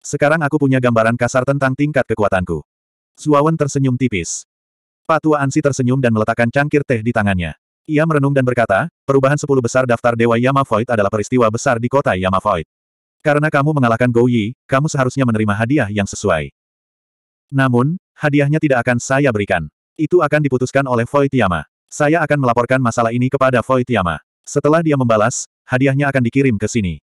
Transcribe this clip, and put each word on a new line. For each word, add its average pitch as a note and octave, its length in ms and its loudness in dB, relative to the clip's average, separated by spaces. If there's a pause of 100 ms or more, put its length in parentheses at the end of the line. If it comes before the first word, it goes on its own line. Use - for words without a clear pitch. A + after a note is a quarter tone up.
Sekarang C#3+ 400 -2
aku C#3+ 160 -2
punya C3+ 240 2
gambaran A#2 400 2
kasar B2 240 0
tentang C#3 320 -2
tingkat D3 320 -2
kekuatanku." F#2 560 -2 (560)
Zuawan D3+ 400 2
tersenyum C3+ 400 -2
tipis. G#2 480 -4 (560)
Patua D3+ 400 0
Ansi C3+ 160 0
tersenyum C3+ 400 0
dan A#2 160 2
meletakkan A#2 320 0
cangkir C#3+ 320 0
teh A#2 240 -4
di A#2 80 -2
tangannya. F#2 400 -2 (320)
Ia D#3 240 0
merenung C#3+ 240 0
dan C3 160 2
berkata, A#2 400 0 (160)
"Perubahan C#3 320 2
sepuluh C#3+ 240 0
besar B2+ 240 0
daftar A#2+ 320 0
Dewa A#2 240 2
Yama C#3 240 2
Void A2 240 -2
adalah G#2 240 0
peristiwa A2 400 0
besar A#2+ 240 -2
di A#2+ 160 -6
kota C3+ 240 0
Yama F#2+ 240 -2
Void. F#2 240 -2 (560)
Karena D3+ 320 0
kamu D3 240 0
mengalahkan B2 320 2
Gou A#2+ 240 2
Yi, A2+ 320 -2
kamu C#3 240 -2
seharusnya C3 400 -2
menerima A2 240 0
hadiah A2+ 400 -2
yang G2+ 160 -2
sesuai. D#2+ 400 -4 (1040)
Namun, C3+ 480 0 (160)
hadiahnya C#3+ 400 0
tidak C3+ 320 0
akan B2 80 0
saya C3+ 320 0
berikan. G2 400 -2 (260)
Itu D#3+ 320 2
akan D3+ 160 0
diputuskan C3 480 0
oleh A#2 160 0
Void C#3 260 0
Yama. F#2 320 0 (220)
Saya D3+ 380 0
akan D3 180 0
melaporkan A#2+ 400 0
masalah A#2 320 0
ini B2 160 0
kepada C3 320 0
Void B2+ 240 0
Yama. F2 320 -2 (240)
Setelah D3+ 400 2
dia D3+ 160 0
membalas, A2+ 480 0 (180)
hadiahnya C3+ 460 0
akan C3+ 160 -2
dikirim C3 320 0
ke G#2+ 80 -4
sini. F2+ 400 -4